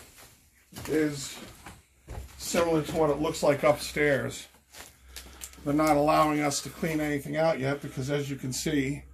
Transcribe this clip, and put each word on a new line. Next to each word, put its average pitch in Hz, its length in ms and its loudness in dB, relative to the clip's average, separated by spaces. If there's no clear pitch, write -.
is 147 500 -2
similar 165 460 2
to 147 120 -6
what 156 140 4
it 143 100 2
looks 160 240 -2
like 143 200 4
upstairs. 147 840 0
They're 143 80 0
not 151 240 4
allowing 151 420 4
us 143 220 0
to 135 80 -10
clean 160 320 -2
anything 147 340 -2
out 156 240 2
yet 139 220 -2
because, 135 280 -6
as 143 200 -2
you 135 80 -4
can 127 160 -6
see 143 500 -2